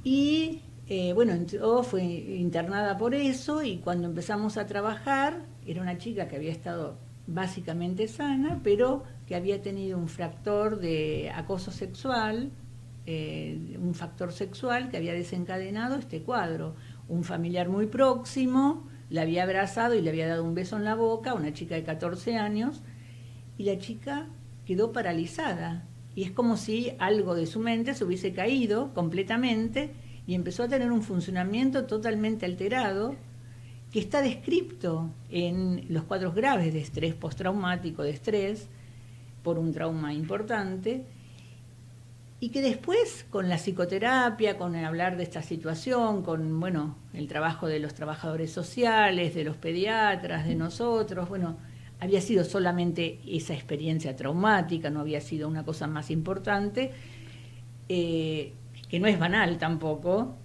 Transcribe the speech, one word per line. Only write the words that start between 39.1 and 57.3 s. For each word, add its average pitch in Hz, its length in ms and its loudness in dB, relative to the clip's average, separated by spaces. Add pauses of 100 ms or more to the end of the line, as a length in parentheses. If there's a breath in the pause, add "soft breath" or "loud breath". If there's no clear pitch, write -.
por 170 160 2
un 165 140 2
trauma 160 400 -2
importante, 202 880 -2 (1400 loud breath)
y 240 100 -2
que 269 120 0
después, 359 680 2
con 185 200 2
la 175 80 4
psicoterapia, 202 1000 2
con 175 180 -2
el 165 80 -2
hablar 170 320 2
de 175 80 -2
esta 165 200 -6
situación, 196 800 0
con, 160 360 0
bueno, 160 380 0 (160)
el 147 140 -6
trabajo 156 400 0
de 156 120 0
los 147 140 -4
trabajadores 156 580 -4
sociales, 190 840 4
de 160 80 0
los 151 140 -2
pediatras, 180 880 2
de 170 80 2
nosotros, 196 760 0
bueno, 180 280 -2 (420 loud breath)
había 190 200 4
sido 185 240 6
solamente 175 840 2
esa - 260 -2
experiencia 156 600 -2
traumática, 165 760 2
no 151 120 -2
había 151 200 -2
sido 151 260 -4
una 156 160 -2
cosa 156 240 -4
más 151 220 -4
importante, 202 840 0 (960 loud breath)